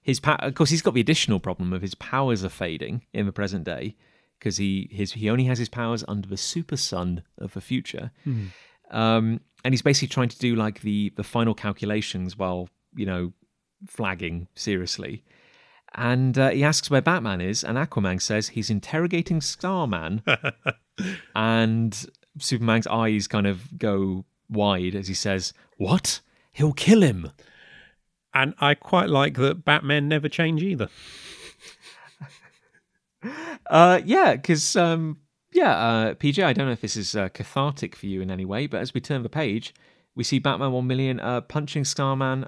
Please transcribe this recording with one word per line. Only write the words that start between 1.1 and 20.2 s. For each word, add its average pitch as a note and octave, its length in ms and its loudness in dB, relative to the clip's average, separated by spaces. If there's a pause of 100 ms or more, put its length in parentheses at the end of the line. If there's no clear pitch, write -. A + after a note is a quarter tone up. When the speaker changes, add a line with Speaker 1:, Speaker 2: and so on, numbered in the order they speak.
Speaker 1:
problem F2+ 320 -4
of F2+ 100 -4
his F#2+ 120 -6
powers B2+ 500 -2
are F2+ 60 -4
fading E2 540 -6 (100)
in G#2 120 0
the F#2+ 60 -2
present F#2+ 320 -4
day E2 320 -8 (440)
'cause G2 180 -4
he, G2 340 -2
his, G2 200 -4
he G#2+ 180 -2
only B2+ 140 2
has B2+ 140 2
his A#2 120 -2
powers A#2 360 -4
under G2+ 220 -6
the G2 80 -6
super - 400 -6
sun F2+ 460 -4 (160)
of - 160 -10
the G2 80 -10
future. - 480 -6 (140)
Speaker 2:
Hmm. A2+ 220 -4 (440)
Speaker 1:
Um, A2+ 500 2 (240)
and B2+ 80 2
he's B2 80 2
basically C#3 280 2
trying B2 200 0
to - 100 -12
do, B2 160 0
like, G#2+ 280 -2
the, G#2 340 -2
the - 80 -4
final A2+ 300 0
calculations G2+ 800 -4
while, F2+ 320 -4 (260)
you G2 120 -4
know, F2+ 260 -4 (540)
flagging F2 680 -6
seriously. F#2 680 -6 (720)
And, B2+ 420 2
uh, C3+ 140 4
he C3+ 120 2
asks D3 280 2
where C#3 100 6
Batman A2+ 400 0
is, F#2+ 240 -2
and A#2 140 -2
Aquaman G2 420 0
says G#2+ 300 0
he's A2 180 -6
interrogating E3 720 0
Starman. A2 840 -2